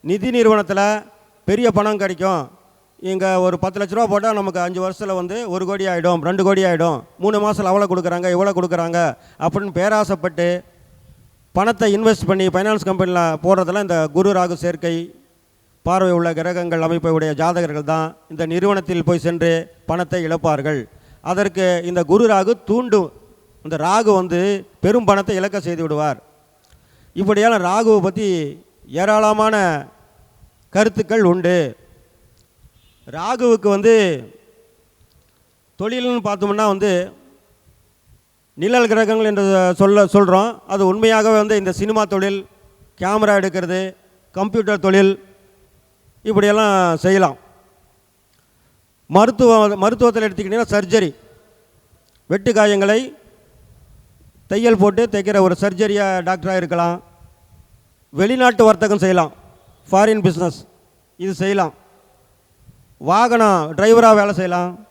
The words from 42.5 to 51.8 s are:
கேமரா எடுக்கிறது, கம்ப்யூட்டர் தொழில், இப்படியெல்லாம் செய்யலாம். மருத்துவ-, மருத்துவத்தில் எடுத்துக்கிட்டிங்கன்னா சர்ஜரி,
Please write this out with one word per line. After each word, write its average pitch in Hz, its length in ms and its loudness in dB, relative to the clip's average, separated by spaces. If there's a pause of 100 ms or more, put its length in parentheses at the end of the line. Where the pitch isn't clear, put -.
கேமரா 208 380 0
எடுக்கிறது, 185 400 -4 (560)
கம்ப்யூட்டர் 202 500 -2
தொழில், 190 260 4 (1160)
இப்படியெல்லாம் 208 460 4 (300)
செய்யலாம். 185 320 2 (1800)
மருத்துவ-, 220 640 4
மருத்துவத்தில் 220 420 0
எடுத்துக்கிட்டிங்கன்னா 208 500 -4
சர்ஜரி, 196 360 0 (1200)